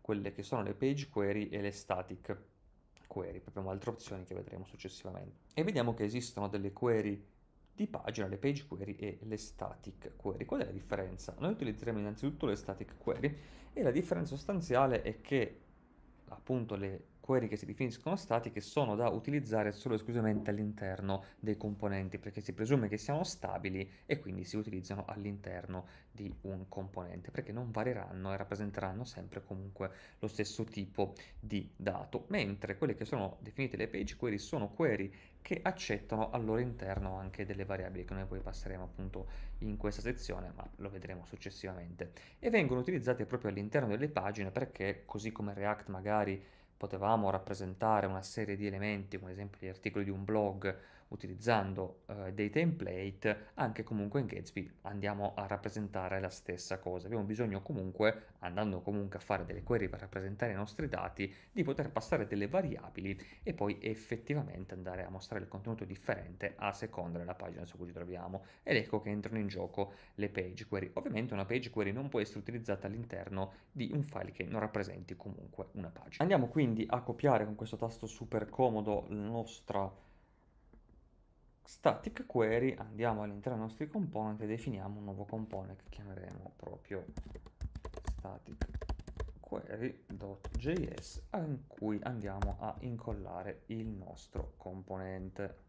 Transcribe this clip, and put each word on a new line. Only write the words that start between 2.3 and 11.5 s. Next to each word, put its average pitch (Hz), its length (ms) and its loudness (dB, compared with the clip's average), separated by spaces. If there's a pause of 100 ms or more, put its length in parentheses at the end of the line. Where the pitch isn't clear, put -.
query, 90 320 -6
poi - 100 -14
abbiamo 98 220 -4
altre 98 200 -2
opzioni 95 340 -6
che 95 100 -8
vedremo 92 300 -8
successivamente. 95 880 -12
E 156 100 0
vediamo 139 300 4
che 110 120 2
esistono 107 440 -2
delle 98 240 -2
query 104 600 2 (420)
di 208 120 0
pagina, 110 420 -2
le 98 100 -2
page 143 280 2
query 98 280 -6
e 101 280 -4
le 110 140 -4
static - 800 -8
query. 101 280 -2
Qual 269 160 0
è - 40 2
la 98 60 -4
differenza? 98 680 -2
Noi 175 140 4